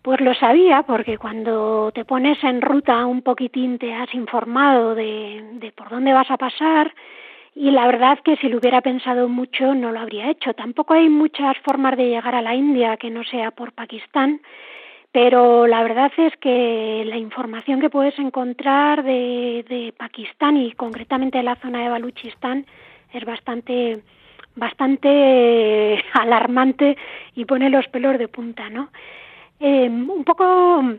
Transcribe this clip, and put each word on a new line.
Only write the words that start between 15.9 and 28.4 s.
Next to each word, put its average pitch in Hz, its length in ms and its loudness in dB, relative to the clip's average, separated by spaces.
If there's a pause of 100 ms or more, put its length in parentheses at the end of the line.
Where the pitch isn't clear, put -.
es 330 240 2
que 226 640 -2
la 220 100 -8
información 226 640 -6
que 302 100 0
puedes 285 300 -2
encontrar 277 840 -2
de, 247 680 -4
de 240 280 -10
Pakistán 285 600 -4
y 233 160 -2
concretamente 254 640 -6
de 247 80 -2
la 247 120 -2
zona 247 260 -8
de 240 60 -4
Baluchistán 247 760 -8 (480)
es 240 100 -12
bastante, 233 800 -6 (540)
bastante 240 1500 4
<laughs> - 40 -12
alarmante 247 840 2 (380)
y 240 100 -8
pone 269 240 0
los 262 180 2
pelos 262 300 -2
de 233 100 -4
punta, 233 420 -12